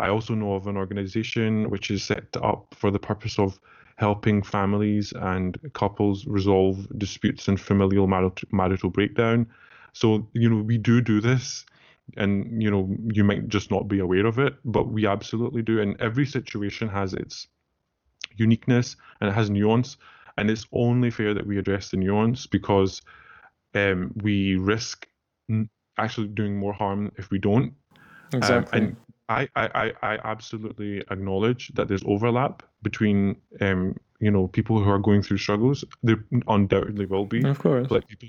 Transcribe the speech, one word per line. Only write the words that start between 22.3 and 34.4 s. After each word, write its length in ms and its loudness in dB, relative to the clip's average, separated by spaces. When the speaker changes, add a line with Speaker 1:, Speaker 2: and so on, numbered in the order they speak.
Speaker 1:
because, 560 2
um, 380 0
we 340 2
risk 500 -2
n-, 200 -2
actually 300 -4
doing 280 -4
more 160 -2
harm 440 -2
if 140 -14
we 80 -2
don't. 360 2
Um, 60 -2
Speaker 2:
Exactly. 400 2
Speaker 1:
and 180 0
I, 280 -2
I, 180 0
I, 180 -2
I 220 -2
absolutely 840 -8
acknowledge 640 -2
that 140 -2
there's 180 -2
overlap 560 0
between, 540 0
um, 360 0
you 100 2
know, 160 4